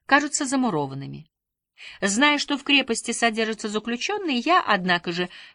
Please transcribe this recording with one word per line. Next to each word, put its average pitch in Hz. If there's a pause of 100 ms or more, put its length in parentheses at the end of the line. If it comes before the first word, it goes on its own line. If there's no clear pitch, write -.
кажутся 285
замурованными. 147 (720)
Зная, 254
что 285
в -
крепости 226
содержатся 226
заключённые, 240
я, 302
однако 180
же, 175 (240)